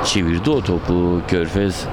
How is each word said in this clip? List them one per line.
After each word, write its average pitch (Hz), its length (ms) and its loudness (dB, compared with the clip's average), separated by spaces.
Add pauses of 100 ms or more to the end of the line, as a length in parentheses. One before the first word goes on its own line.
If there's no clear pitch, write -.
çevirdi 90 460 0
o 139 120 2
topu 87 640 0
Körfez 92 640 0